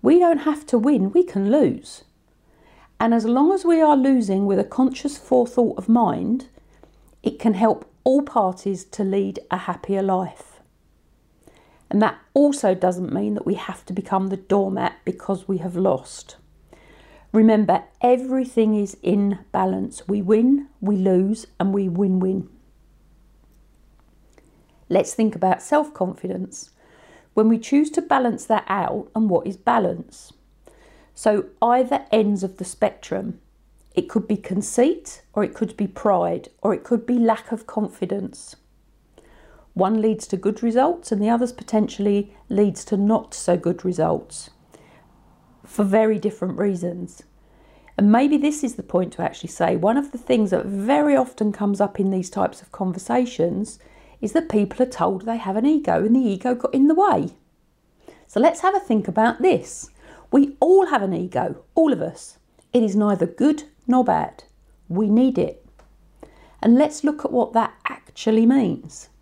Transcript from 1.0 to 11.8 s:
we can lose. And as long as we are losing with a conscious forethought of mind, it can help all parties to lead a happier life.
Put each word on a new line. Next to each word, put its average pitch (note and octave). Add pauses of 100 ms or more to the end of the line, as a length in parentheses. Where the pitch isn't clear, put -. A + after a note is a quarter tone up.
we F4+
can G3+
lose. - (960)
And A3+
as A3+
long C4
as F4+
we E4
are D4+
losing A3+
with G3
a G3+
conscious C4
forethought A#3+
of F#3+
mind, A3+ (760)
it -
can A3+
help A3 (140)
all C4
parties G3
to -
lead G3 (100)
a F3+
happier F#3+
life. F#3+ (1300)